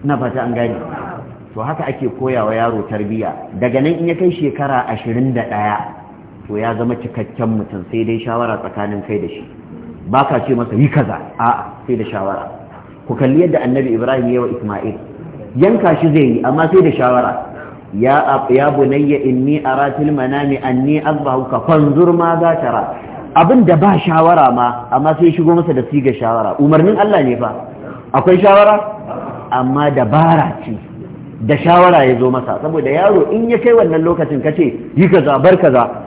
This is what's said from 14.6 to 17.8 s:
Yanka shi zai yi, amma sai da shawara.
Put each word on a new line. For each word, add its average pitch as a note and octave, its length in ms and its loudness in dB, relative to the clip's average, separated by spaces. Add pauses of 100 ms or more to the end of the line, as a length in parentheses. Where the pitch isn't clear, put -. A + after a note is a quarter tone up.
Yanka D#3+ 460 2
shi E3 120 2
zai D3 140 4
yi, A#2+ 160 2
amma D3+ 300 0
sai F#3 100 6
da D#3+ 80 4
shawara. B2 560 0 (460)